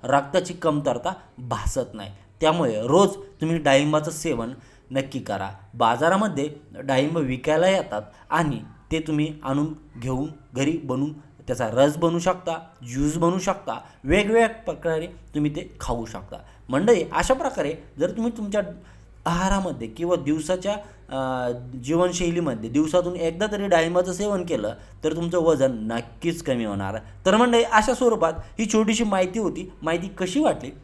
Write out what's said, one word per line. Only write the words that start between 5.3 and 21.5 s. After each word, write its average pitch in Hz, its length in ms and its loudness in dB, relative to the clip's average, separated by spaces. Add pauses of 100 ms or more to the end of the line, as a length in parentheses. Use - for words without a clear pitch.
बाजारामध्ये 147 760 2 (340)
डाळिंब 143 340 2
विकायला 151 500 2
येतात 170 340 0 (280)
आणि 143 300 0 (320)
ते 160 80 0
तुम्ही 151 340 0 (100)
आणून 143 560 -4
घेऊन 131 280 -4 (260)
घरी 143 300 0
बनवून 135 340 -2
त्याचा 117 540 -6
रस 143 240 6
बनवू 170 220 2
शकता, 175 400 -2 (340)
ज्यूस 147 240 0
बनवू 170 220 2
शकता, 180 420 -4 (240)
वेगवेगळ्या 208 440 4
प्रकारे 165 580 -4
तुम्ही 147 500 -4
ते - 240 -10
खाऊ 117 260 -4
शकता. 104 300 -12 (320)
मंडळी, 175 440 4
अशा 175 220 2
प्रकारे 185 400 -2 (240)
जर 160 120 0
तुम्ही 226 260 -4
तुमच्या 208 260 -2 (640)
आहारामध्ये 175 640 0
किंवा 165 280 0
दिवसाच्या, 180 600 -2 (320)
अ, 131 420 -2 (340)